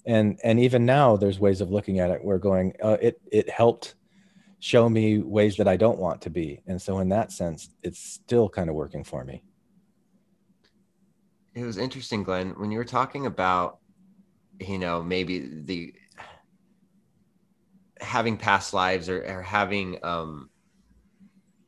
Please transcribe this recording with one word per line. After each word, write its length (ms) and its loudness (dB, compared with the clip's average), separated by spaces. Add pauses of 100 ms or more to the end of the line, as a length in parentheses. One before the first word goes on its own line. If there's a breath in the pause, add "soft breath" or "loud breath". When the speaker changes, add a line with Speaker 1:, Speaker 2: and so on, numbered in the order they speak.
Speaker 1:
And, 360 2
and 160 4
even 260 4
now, 320 6
there's 220 0
ways 220 2
of 100 -4
looking 280 -2
at 120 2
it. 120 -4
We're 140 0
going, 440 2
uh, 200 2
it, 180 2 (120)
it 180 2
helped 460 2 (640 soft breath)
show 280 4
me 320 4
ways 380 2
that 100 2
I 100 4
don't 220 2
want 220 -4
to 80 -12
be. 380 -8
And 140 -6
so 180 -4
in 100 0
that 220 0
sense, 380 -8 (140)
it's 160 -10
still 500 0
kind 200 -4
of 60 -4
working 280 -8
for 220 -12
me. 180 -16 (2000)
Speaker 2:
It 100 -10
was 140 -8
interesting, 460 -6
Glenn, 280 -4
when 200 -6
you 60 -4
were 80 -4
talking 400 -2
about, 540 0 (800)
you 180 -8
know, 240 -2
maybe 380 -4
the 540 -10 (2000 loud breath)
having 360 -2
past 360 2
lives 360 0
or, 140 -4
or 180 -10
having, 600 -2
um, 460 -8 (1200)